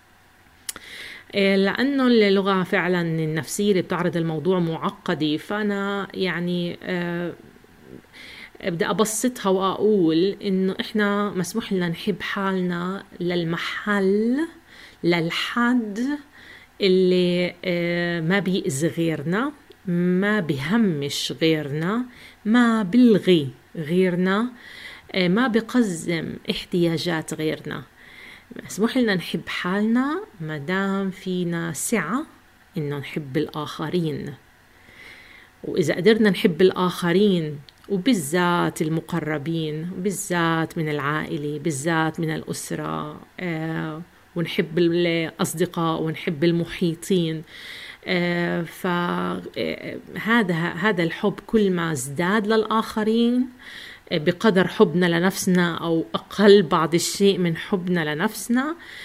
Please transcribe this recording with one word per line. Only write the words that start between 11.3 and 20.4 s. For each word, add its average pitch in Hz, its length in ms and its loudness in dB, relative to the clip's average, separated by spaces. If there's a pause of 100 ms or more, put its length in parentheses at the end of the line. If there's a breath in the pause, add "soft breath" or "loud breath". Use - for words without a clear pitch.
مسموح 185 420 -4
لنا 180 160 0
نحب 175 340 -4
حالنا 185 800 -2 (180)
للمحل، 190 1160 0 (680 loud breath)
للحد 208 960 0 (800 loud breath)
اللي، 180 720 4 (100)
آه، 175 560 0
ما 170 180 2
بيأذي 170 500 0
غيرنا، 165 640 -2 (340)
ما 180 540 2